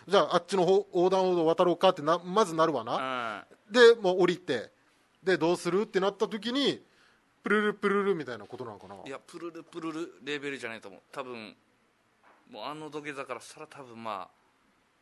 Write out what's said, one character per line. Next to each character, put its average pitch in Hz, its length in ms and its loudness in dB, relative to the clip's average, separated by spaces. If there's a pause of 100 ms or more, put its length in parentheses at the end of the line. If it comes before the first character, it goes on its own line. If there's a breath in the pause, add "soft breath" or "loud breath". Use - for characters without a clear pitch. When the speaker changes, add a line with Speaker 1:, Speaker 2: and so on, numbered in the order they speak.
Speaker 1:
じ 180 80 2
ゃ 190 60 8
あ、 151 160 0
あ - 20 4
っ 175 60 -2
ち 196 100 -4
の 180 100 4
方、 190 280 4
横 180 160 4
断 190 140 2
歩 185 120 2
道 165 100 2
渡 165 200 4
ろ 175 80 4
う 160 40 -2
か 190 120 6
っ 180 40 4
て 160 80 -8
な、 160 180 2
ま 185 260 2
ず 165 100 -6
な 160 100 4
る 165 80 0
わ 117 120 -4
な。 127 600 -4 (240)
Speaker 2:
う - 20 -14
ん。 - 20 -10
Speaker 1:
で、 233 280 10
も 185 140 2
う 185 80 2
降 - 40 8
り 180 100 0
て、 113 340 -6 (500)
で、 185 160 0
ど 160 140 2
う 175 60 0
す - 120 -6
る？ 180 120 0
っ 220 60 -2
て 190 120 -2
な 196 120 2
っ 196 60 -16
た 208 120 -2
時 214 240 -6
に、 247 280 -2 (600 soft breath)
プ - 60 -8
ル 208 180 2
ル 208 60 0
プ 202 160 -4
ル 196 160 0
ル 196 100 0
み 156 80 -8
た 127 100 -10
い 113 40 -10
な 101 80 -16
こ 120 120 -16
と 123 60 -12
な 117 80 -10
の 101 80 -16
か 95 80 -20
な？ 98 80 -16 (100)
Speaker 2:
い 135 40 -12
や、 135 100 -12
プ - 200 -20
ル 165 120 -12
ル 165 120 -18
プ 165 180 -14
ル 160 100 -6
ル 160 220 -10 (100)
レ 143 160 -6
ベ 139 120 -8
ル 139 60 -10
じ 120 80 -12
ゃ 117 40 -8
な 113 80 -10
い 104 40 -16
と 104 60 -18
思 95 100 -18
う。 - 40 -20 (100)
多 143 120 -10
分、 117 320 -14 (920)
も 113 120 -14
う - 20 -10
あ 135 100 -8
の 156 160 -12
土 147 120 -10
下 147 120 -12
座 135 120 -10
か 123 80 -10
ら 113 80 -10
し - 120 -20
た - 60 -20
ら 151 80 -16
多 143 160 -20
分、 117 180 -18
ま 101 280 -10 (720)